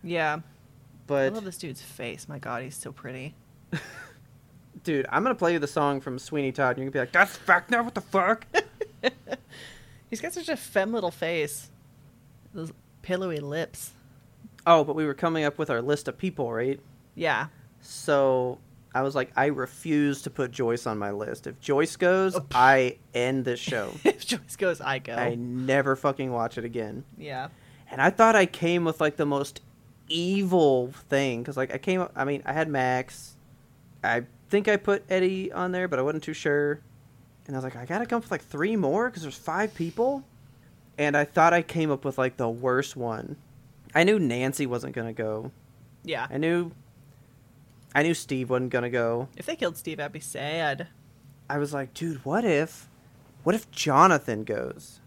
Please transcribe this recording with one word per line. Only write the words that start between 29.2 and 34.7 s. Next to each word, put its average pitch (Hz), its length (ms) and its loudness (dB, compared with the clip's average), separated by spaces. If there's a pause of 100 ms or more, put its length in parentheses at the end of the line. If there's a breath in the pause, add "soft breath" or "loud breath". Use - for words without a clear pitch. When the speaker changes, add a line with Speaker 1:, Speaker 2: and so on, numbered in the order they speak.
Speaker 2:
most 143 360 -2 (480)
evil 170 840 4 (180)
thing, 131 340 0
'cause, 135 140 -6
like, 131 160 -2
I - 40 -4
came 185 240 0
up, 175 140 -4
I 131 100 -2
mean, 143 200 -2
I 135 80 -4
had 160 160 0
Max. 127 680 -2 (680)
I 117 200 0 (260)
think 202 200 2
I 208 80 4